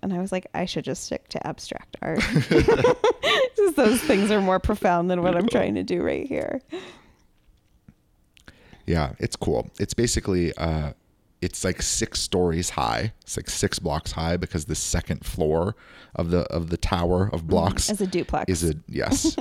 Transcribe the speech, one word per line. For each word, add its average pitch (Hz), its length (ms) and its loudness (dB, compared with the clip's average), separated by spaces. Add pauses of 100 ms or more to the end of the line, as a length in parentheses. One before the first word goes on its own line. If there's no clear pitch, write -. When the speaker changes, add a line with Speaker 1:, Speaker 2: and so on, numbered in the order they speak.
Speaker 1:
And 196 100 -2
I 175 60 -2
was 190 140 -4
like, 185 200 -4
"I 170 140 -2
should - 180 -6
just - 200 -6
stick - 240 -8
to - 180 -8
abstract - 560 -10
art." 160 180 -2
<laughs> - 140 -2 (160)
Speaker 2:
<laughs> - 1080 4
Speaker 1:
Just 392 200 4
those 240 260 4
things 202 280 2
are 208 120 4
more 185 160 2
profound 180 520 2
than 180 120 2
what 175 120 2
I'm 175 100 2
Speaker 2:
Yeah. 240 40 2 (100)
Speaker 1:
trying 185 180 2
to - 60 -2
do 180 200 -2
right - 240 -2
here. - 340 -4 (2250)
Speaker 2:
Yeah, 76 320 2
it's - 180 -4
cool. 62 420 -2
It's - 160 -4
basically, 90 600 0
uh, 78 360 -2 (480)
it's, - 240 -4
like, 92 180 -2
six - 380 -2
stories 87 500 0
high. 62 420 -2 (100)
It's, - 140 -10
like, - 120 -8
six - 300 -2
blocks 78 340 -4
high 82 240 0
because 87 300 -4
the 80 80 -4
second - 500 -2
floor 82 500 0 (400)
of 85 160 -2
the, 87 100 4 (120)
of 82 180 -2
the 85 60 0
tower 90 560 2
of 82 120 -4
Speaker 1:
Mm, - 40 -8
Speaker 2:
blocks 90 420 2
Speaker 1:
is 208 100 -4
a 202 60 0
duplex. - 440 -2
Speaker 2:
is 85 180 2
a, 78 60 0 (140)
yes, - 520 0